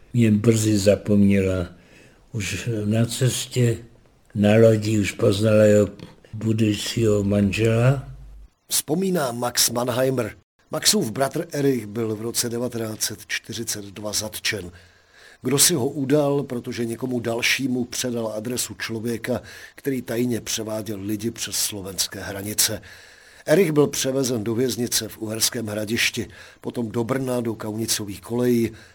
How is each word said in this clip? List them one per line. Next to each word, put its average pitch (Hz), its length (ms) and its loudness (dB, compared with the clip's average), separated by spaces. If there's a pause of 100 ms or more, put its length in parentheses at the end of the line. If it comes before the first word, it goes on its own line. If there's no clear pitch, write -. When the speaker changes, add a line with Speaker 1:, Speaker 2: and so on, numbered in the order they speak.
(140)
Speaker 1:
mě 113 180 4
brzy 107 460 4
zapomněla. 98 880 4 (640)
Už 101 380 -6 (160)
na 110 200 4
cestě 117 720 0 (580)
na 104 200 6
lodi 110 440 6
už 95 120 0
poznala 107 520 4
jeho 104 260 6 (440)
budoucího 107 880 0
manžela. 113 840 2 (600)
Speaker 2:
Vzpomíná 165 600 0
Max 120 380 0
Mannheimer. 123 600 0 (400)
Maxův 151 400 0
bratr 135 400 -2
Erich 135 360 0
byl 110 280 -4
v 104 60 -10
roce 117 280 -4
devatenáct 113 520 -6
set 104 260 -6
čtyřicet 104 580 -8
dva 101 280 -10
zatčen. 101 580 -6 (720)
Kdo 131 180 0
si - 140 4
ho 127 160 0
udal, 143 540 2
protože 120 420 -6
někomu 123 340 -4
dalšímu 123 680 -2
předal 117 500 -4
adresu 110 380 -6
člověka, 113 680 -4 (340)
který 131 260 -4
tajně 120 400 -2
převáděl 107 600 -6
lidi 104 300 -4
přes 107 240 -8
slovenské 95 640 -6
hranice. 104 640 -4 (640)
Erich 160 260 4
byl 147 160 4
převezen 131 560 -2
do 113 120 -2
věznice 117 520 -2
v - 100 -16
Uherském 110 500 -4
Hradišti, 107 600 -2 (340)
potom 120 300 -6
do 117 120 -2
Brna, 127 380 -2
do 113 140 -4
Kaunicových 107 680 -6
kolejí 120 500 0 (240)